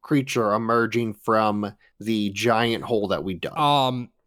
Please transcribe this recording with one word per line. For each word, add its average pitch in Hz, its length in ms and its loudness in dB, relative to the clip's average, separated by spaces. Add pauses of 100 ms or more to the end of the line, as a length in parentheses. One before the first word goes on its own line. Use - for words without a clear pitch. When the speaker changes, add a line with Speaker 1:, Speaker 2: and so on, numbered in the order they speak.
Speaker 1:
creature 131 500 0
emerging 113 600 0
from 104 580 0 (260)
the 104 320 -2
giant 113 540 0
hole 104 240 0
that 82 160 -2
we 95 100 -4
dug. - 240 -10
Speaker 2:
Um, 131 520 0 (160)